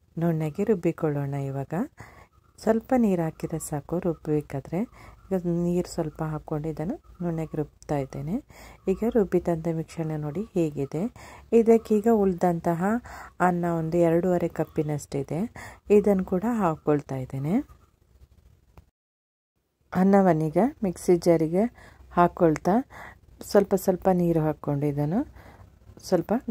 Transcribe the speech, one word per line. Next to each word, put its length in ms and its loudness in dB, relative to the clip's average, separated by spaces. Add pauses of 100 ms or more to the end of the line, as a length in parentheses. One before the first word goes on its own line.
(160)
ನುಣ್ಣಗೆ 480 -2
ರುಬ್ಬಿಕೊಳ್ಳೋಣ. 680 -2
ಇವಾಗ 400 -6 (840)
ಸ್ವಲ್ಪ 380 0
ನೀರು 260 2
ಹಾಕಿದ್ರೆ 360 -6
ಸಾಕು 400 -6
ರುಬ್ಬಬೇಕಾದ್ರೆ. 840 -4 (440)
ಈಗ 160 -2 (220)
ನೀರು 260 -2
ಸ್ವಲ್ಪ 340 -6
ಹಾಕ್ಕೊಂಡು 460 -6
ಇದನ್ನು 280 -6 (240)
ನುಣ್ಣಗೆ 360 -4
ರುಬ್ತಾ 420 -6
ಇದ್ದೇನೆ. 380 -6 (520)
ಈಗ 200 -2
ರುಬ್ಬಿ 320 2
ತಂದ 320 -2
ಮಿಶ್ರಣ 440 -6
ನೋಡಿ 260 -6 (120)
ಹೇಗಿದೆ. 480 -2 (500)
ಇದಕ್ಕೀಗ 640 4
ಉಳಿದಂತಹ 680 2 (580)
ಅನ್ನ 240 2 (140)
ಒಂದು 180 -2
ಎರಡೂವರೆ 520 2
ಕಪ್ಪಿನಷ್ಟಿದೆ. 920 -4 (500)
ಇದನ್ನು 340 4
ಕೂಡ 200 -2 (140)
ಹಾಕ್ಕೊಳ್ತಾ 580 0
ಇದ್ದೇನೆ. 380 -4 (2500)
ಅನ್ನವನ್ನೀಗ 640 4 (240)
ಮಿಕ್ಸಿ 340 2
ಜಾರಿಗೆ 460 2 (480)
ಹಾಕ್ಕೊಳ್ತಾ 640 2 (680)
ಸ್ವಲ್ಪ 320 2
ಸ್ವಲ್ಪ 380 0
ನೀರು 280 2
ಹಾಕ್ಕೊಂಡು 460 -2
ಇದನ್ನು 340 -2 (800)
ಸ್ವಲ್ಪ 320 -2 (180)